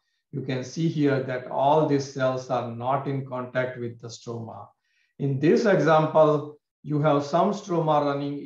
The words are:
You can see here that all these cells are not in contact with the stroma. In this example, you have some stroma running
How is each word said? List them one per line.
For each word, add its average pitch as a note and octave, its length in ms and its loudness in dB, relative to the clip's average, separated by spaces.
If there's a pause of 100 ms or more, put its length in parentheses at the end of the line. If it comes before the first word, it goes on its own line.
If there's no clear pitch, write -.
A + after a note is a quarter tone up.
(320)
You C#3 100 -6
can B2+ 220 -6
see E3 240 -2
here C#3 340 2
that B2+ 240 -8
all D3 400 2
these C#3 260 0
cells C3 380 -2
are A#2+ 240 -4
not B2+ 320 -2
in C3+ 180 -4
contact B2+ 540 -6
with A#2 220 -10
the A#2+ 80 -16
stroma. A2+ 580 -12 (540)
In C#3 180 -2
this A3 260 4
example, D#3 920 4 (240)
you D3 180 -2
have C#3+ 240 2
some F#3 280 2
stroma D#3 520 0
running C#3+ 420 -4